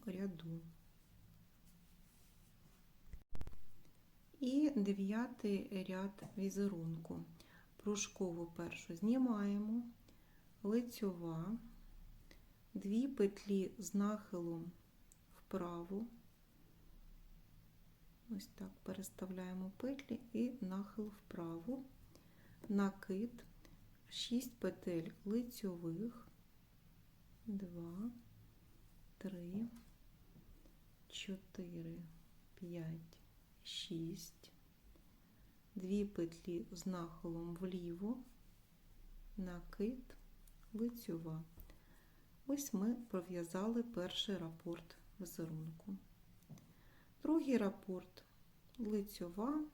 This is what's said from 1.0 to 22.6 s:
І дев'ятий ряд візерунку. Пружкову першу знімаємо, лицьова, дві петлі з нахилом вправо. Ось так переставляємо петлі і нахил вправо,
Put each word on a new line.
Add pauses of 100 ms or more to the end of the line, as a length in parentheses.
І
дев'ятий
ряд (140)
візерунку. (520)
Пружкову
першу
знімаємо, (800)
лицьова, (1160)
дві
петлі
з
нахилом (640)
вправо. (2250)
Ось
так (120)
переставляємо
петлі (120)
і
нахил
вправо, (840)